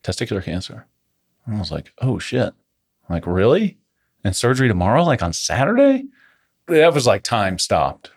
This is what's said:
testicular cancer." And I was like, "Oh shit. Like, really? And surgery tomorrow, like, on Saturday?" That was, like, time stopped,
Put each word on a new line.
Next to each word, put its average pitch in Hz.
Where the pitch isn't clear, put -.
testicular 101
cancer." 90
And 107
I -
was 82
like, 73
"Oh 123
shit. 123
Like, 85
really? 117
And 98
surgery 127
tomorrow, 107
like, 139
on 85
Saturday?" 247
That 147
was, 135
like, 104
time 95
stopped, -